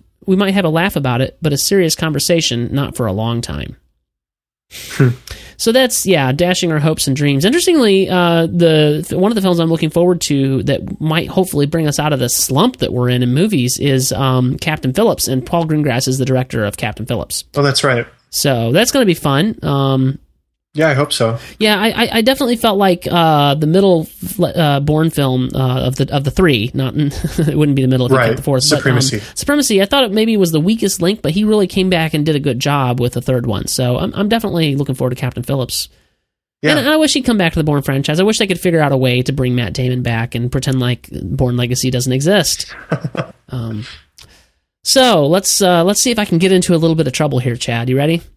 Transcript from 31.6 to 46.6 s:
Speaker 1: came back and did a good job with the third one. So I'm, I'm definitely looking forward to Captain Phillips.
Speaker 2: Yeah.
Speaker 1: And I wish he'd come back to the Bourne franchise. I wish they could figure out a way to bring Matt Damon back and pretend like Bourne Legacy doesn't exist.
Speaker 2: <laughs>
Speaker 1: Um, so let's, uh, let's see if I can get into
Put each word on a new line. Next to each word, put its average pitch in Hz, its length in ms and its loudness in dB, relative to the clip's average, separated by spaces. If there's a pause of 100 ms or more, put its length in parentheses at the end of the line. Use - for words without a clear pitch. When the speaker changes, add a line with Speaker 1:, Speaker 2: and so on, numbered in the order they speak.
Speaker 1:
came 185 220 0
back 160 240 0
and 151 120 0
did 151 120 2
a - 20 -2
good 139 220 -2
job 135 400 0
with 123 100 0
the 117 100 -4
third 127 240 -2
one. 107 220 -4
So 127 300 -2
I'm, - 180 -4
I'm 202 140 -2
definitely 170 480 0
looking 139 180 -2
forward 127 140 -2
to 123 80 -6
Captain 123 260 -6
Phillips. 135 460 -6 (720)
Speaker 2:
Yeah. 262 160 2
Speaker 1:
And 254 100 0
I 302 80 4
wish 311 200 2
he'd 247 80 -2
come 233 140 0
back 175 140 2
to 170 80 -2
the 151 60 0
Bourne 147 160 2
franchise. 143 400 0
I - 20 4
wish 214 140 2
they 220 100 0
could 175 140 -2
figure 170 180 2
out 143 140 2
a 135 40 2
way 127 260 2
to 135 100 -4
bring 127 220 -2
Matt 120 180 -4
Damon 127 300 -2
back 117 320 -4
and 120 140 -4
pretend 131 300 -2
like 123 320 -2
Bourne 127 460 -2
Legacy 123 340 -2
doesn't 127 220 -2
exist. 156 600 0 (160)
Speaker 2:
<laughs> - 240 -6 (400)
Speaker 1:
Um, 113 320 -8 (960)
so 226 440 4
let's, 190 340 0
uh, 180 220 4
let's 202 180 0
see 247 100 0
if 233 80 -2
I 208 40 0
can 180 140 0
get 185 160 4
into 180 200 2